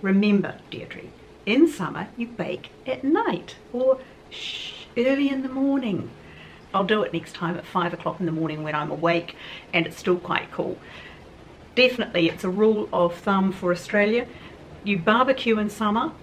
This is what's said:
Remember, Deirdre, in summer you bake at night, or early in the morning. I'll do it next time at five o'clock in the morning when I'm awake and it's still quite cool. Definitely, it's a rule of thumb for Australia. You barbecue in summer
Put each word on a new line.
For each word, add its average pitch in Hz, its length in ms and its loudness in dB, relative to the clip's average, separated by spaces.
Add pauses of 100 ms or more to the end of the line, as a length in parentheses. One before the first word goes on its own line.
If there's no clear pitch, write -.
Remember, 196 540 4 (140)
Deirdre, - 340 -12 (420)
in 262 240 6
summer 165 480 -6
you 233 100 -6
bake - 440 -8 (140)
at 254 200 -6
night, 311 500 0 (160)
or 254 280 2 (1000)
early 277 320 4
in 269 120 -2
the 262 80 -4
morning. 269 600 0 (640)
I'll 196 100 2
do 214 200 2
it - 100 -6
next 165 200 -6
time 175 220 -4
at - 100 -10
five 175 280 -2
o'clock - 260 -6
in 185 60 -2
the 165 60 0
morning 156 320 -4
when 151 120 -4
I'm 151 140 -2
awake 170 460 0 (380)
and 165 120 2
it's - 120 -10
still 180 200 2
quite - 340 -4
cool. - 260 -4 (1000)
Definitely, 233 540 4
it's - 140 -8
a 190 60 0
rule 214 420 2
of 175 240 2
thumb 190 360 2
for 180 200 -2
Australia. 208 560 2 (560)
You 202 160 0
barbecue 233 580 4
in 202 120 0
summer 220 420 0 (120)